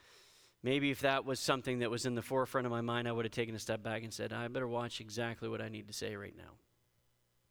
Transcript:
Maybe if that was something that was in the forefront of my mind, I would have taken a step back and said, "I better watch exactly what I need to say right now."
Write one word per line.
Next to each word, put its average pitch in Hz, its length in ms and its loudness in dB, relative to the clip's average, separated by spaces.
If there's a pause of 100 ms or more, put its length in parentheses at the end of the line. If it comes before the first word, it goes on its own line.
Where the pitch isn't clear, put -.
(640)
Maybe 139 260 4
if 127 100 0
that 135 240 4
was 131 140 0
something 127 420 2
that 117 100 4
was 120 160 0
in 123 100 2
the 113 60 0
forefront 131 440 2
of 120 60 2
my 117 80 2
mind, 120 260 2
I 120 60 0
would 117 120 0
have 110 80 -2
taken 113 220 -2
a 110 60 -6
step 107 240 -2
back 113 180 -2
and 113 100 -8
said, 110 200 -4
"I 117 160 -4
better 127 180 -2
watch 120 340 -2
exactly 113 480 -2
what 110 120 -2
I 110 80 -4
need 107 180 -8
to 107 60 -12
say 104 240 -4
right 101 200 -10
now." 87 220 -18 (920)